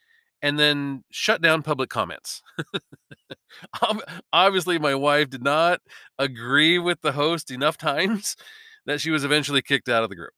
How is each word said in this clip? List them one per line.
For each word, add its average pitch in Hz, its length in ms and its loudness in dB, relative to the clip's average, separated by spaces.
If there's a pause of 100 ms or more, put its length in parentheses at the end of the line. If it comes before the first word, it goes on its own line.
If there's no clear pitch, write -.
(420)
and 147 160 -2
then 143 520 0
shut - 300 -2
down 160 220 2
public 131 260 -2
comments. - 540 -8 (160)
<laughs> - 1200 -14
Ob-, 214 200 -2 (300)
obviously, 180 460 4
my 147 160 2
wife 143 360 2
did 123 120 -10
not 160 380 2 (380)
agree 139 600 2
with 175 220 -2
the 147 120 0
host 151 380 -2
enough 135 280 -2
times 180 580 -2 (240)
<laughs> - 260 -20
that 143 140 -4
she 156 100 -4
was 147 140 0
eventually 143 380 0
kicked 131 260 -2
out 113 160 4
of 101 60 -4
the 95 60 -12
group. 82 220 -16